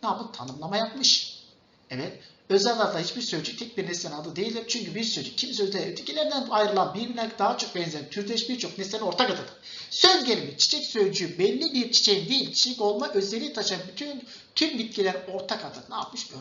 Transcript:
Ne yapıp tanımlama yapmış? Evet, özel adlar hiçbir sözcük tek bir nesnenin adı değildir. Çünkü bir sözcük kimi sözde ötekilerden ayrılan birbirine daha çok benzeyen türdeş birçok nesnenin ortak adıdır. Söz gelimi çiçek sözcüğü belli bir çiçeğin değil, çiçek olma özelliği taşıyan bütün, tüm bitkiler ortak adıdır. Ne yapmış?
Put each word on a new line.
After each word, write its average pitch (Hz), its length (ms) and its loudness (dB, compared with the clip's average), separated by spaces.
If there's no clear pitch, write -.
Ne 220 60 -2
yapıp 202 260 -4
tanımlama 151 420 -6
yapmış? - 600 2
Evet, 131 320 -6
özel 220 320 6
adlar 175 220 2
hiçbir - 200 -4
sözcük - 360 -4
tek 233 200 -6
bir 165 100 -2
nesnenin 170 260 -4
adı 156 220 -8
değildir. 226 320 -2
Çünkü 180 260 -4
bir 226 100 -2
sözcük - 340 -4
kimi - 160 -2
sözde 190 380 0
ötekilerden 285 580 -2
ayrılan 214 440 4
birbirine 233 440 -4
daha 226 200 4
çok - 160 -6
benzeyen 156 360 -4
türdeş 208 380 -2
birçok 233 300 -4
nesnenin 196 240 -4
ortak 226 280 2
adıdır. - 240 -4
Söz 349 340 6
gelimi 165 340 0
çiçek - 280 2
sözcüğü 185 520 0
belli 254 360 2
bir 240 180 2
çiçeğin 196 360 4
değil, 247 240 0
çiçek 240 280 2
olma 202 280 2
özelliği 214 440 0
taşıyan 190 300 -2
bütün, 285 360 -10
tüm 294 240 2
bitkiler 196 380 0
ortak 190 320 -4
adıdır. - 260 -12
Ne - 40 -10
yapmış? - 360 -8